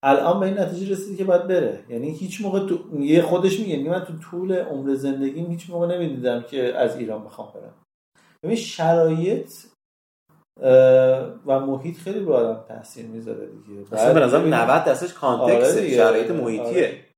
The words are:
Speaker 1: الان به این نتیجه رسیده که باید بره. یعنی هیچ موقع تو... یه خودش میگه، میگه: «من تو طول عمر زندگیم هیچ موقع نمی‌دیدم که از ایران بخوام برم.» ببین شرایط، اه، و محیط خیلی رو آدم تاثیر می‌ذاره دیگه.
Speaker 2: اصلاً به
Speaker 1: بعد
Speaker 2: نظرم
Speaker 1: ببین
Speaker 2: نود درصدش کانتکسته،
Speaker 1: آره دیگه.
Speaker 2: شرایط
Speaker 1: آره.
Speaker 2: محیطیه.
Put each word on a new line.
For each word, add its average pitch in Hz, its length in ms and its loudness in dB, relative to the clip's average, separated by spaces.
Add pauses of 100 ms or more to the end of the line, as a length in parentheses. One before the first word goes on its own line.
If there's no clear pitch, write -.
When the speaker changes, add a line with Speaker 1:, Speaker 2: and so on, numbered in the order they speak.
Speaker 1:
الان 170 360 2
به 190 60 0
این 196 120 -4
نتیجه 185 340 -4
رسیده 190 240 -8
که 190 80 -4
باید 180 240 2
بره. 170 400 -2
یعنی 123 220 -8
هیچ 185 300 -12
موقع 196 280 -4
تو... 156 320 -6
یه 151 220 4
خودش 180 380 0
میگه، 190 160 -4
میگه: 143 140 -4
«من 180 140 -4
تو 165 140 -14
طول 180 400 -6
عمر 139 360 -4
زندگیم 139 560 -6
هیچ 170 200 -12
موقع 175 160 -2
نمی‌دیدم 131 560 -4
که 123 340 -4
از 117 200 0
ایران 110 280 -10
بخوام - 300 -18
برم.» 110 200 -20 (680)
ببین 202 140 -2
شرایط، 165 960 0 (1120)
اه، 131 580 8 (260)
و 135 140 2
محیط 139 380 -6
خیلی 208 220 -8
رو 175 120 -2
آدم 113 360 0
تاثیر 113 380 -18
می‌ذاره 110 400 -12
دیگه. 104 340 -20 (120)
Speaker 2:
اصلاً 113 220 4
به 160 60 8
Speaker 1:
بعد 127 80 4
Speaker 2:
نظرم 139 120 4
Speaker 1:
ببین 156 140 0
Speaker 2:
نود 123 300 2
درصدش 165 300 -2
کانتکسته، 120 580 2
Speaker 1:
آره 107 100 0
دیگه. 120 140 0
Speaker 2:
شرایط 113 340 4
Speaker 1:
آره. 113 100 -2
Speaker 2:
محیطیه. 117 640 -2 (140)